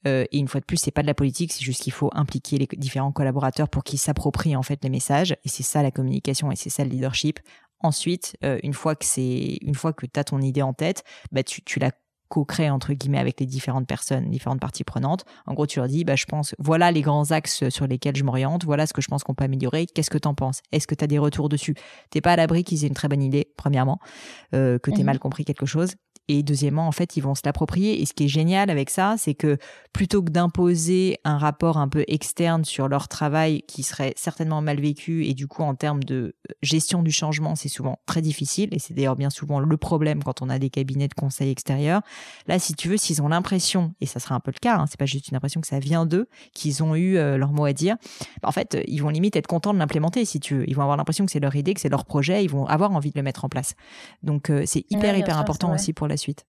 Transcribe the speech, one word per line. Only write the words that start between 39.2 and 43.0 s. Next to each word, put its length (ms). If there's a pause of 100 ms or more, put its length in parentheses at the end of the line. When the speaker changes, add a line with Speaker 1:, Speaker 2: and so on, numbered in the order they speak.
Speaker 1:
souvent 280
le 180
problème 460
quand 200
on 60
a 120
des 100
cabinets 380
de 60
conseil 360
extérieurs. 520 (440)
Là, 140
si 140
tu 140
veux, 100
s'ils 220